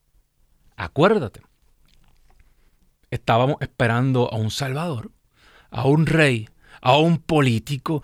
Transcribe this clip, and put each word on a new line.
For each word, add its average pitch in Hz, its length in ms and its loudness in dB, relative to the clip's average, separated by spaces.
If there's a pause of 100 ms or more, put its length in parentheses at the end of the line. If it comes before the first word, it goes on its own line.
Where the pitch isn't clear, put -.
(760)
Acuérdate, 135 680 -2 (1700)
estábamos 123 520 0
esperando 123 720 0
a 117 60 -6
un 110 140 -4
Salvador, 139 600 -8 (600)
a 117 140 -6
un 151 200 4
rey, 139 440 0 (320)
a 131 160 4
un 165 200 2
político, 139 880 -2